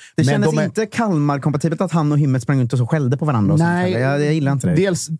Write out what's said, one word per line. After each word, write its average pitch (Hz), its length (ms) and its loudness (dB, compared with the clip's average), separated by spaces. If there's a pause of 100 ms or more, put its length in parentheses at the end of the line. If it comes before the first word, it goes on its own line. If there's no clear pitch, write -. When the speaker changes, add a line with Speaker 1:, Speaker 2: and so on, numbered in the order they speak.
(160)
Speaker 1:
Det 160 80 2
Speaker 2:
Men 143 80 2
Speaker 1:
kändes 156 180 2
Speaker 2:
de - 80 0
är 202 60 0
Speaker 1:
inte 214 220 -4
Kalmar-kompatibelt 151 960 -2
att 185 120 -2
han 151 200 0
och 143 60 2
Himmet 131 240 2
sprang 135 180 0
ut 117 120 -2
och 135 60 0
så 120 80 0
skällde 143 300 0
på 160 80 -6
varandra 113 280 2
och - 60 4
sånt 165 100 2
Speaker 2:
Nej. 180 240 0
Speaker 1:
heller. 123 140 0
Jag, 143 180 0
jag 147 100 0
gillar 139 180 0
inte 135 140 -2
det. 170 80 2
Speaker 2:
Dels, 180 340 0 (120)